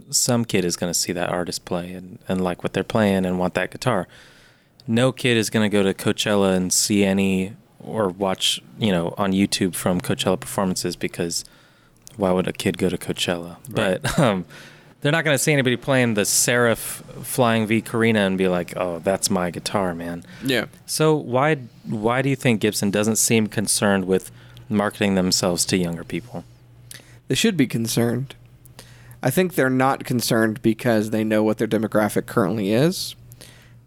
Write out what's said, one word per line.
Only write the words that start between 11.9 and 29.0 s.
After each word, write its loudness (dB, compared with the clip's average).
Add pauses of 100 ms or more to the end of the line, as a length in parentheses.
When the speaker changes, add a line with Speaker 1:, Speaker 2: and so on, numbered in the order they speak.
Speaker 1:
why 0
would 2
a -4
kid -2
go 0
to -2
Coachella? -6 (120)
Speaker 2:
Right. 0
Speaker 1:
But, -2
um, 2 (560)
they're 0
not 0
gonna 2
see 0
anybody 2
playing 2
the 2
Seraph 0 (200)
Flying 2
V 2
Carina 2
and 2
be 2
like, -2
"Oh, -4
that's -2
my -2
guitar, -4
man." -10 (200)
Speaker 2:
Yeah. 0 (200)
Speaker 1:
So 2
why, 0 (300)
why 0
do 0
you 0
think 2
Gibson 0
doesn't 2
seem 2
concerned 0
with 0 (380)
marketing 2
themselves 2
to 0
younger -2
people? -10 (800)
Speaker 2:
They 0
should 2
be 4
concerned. -2 (840)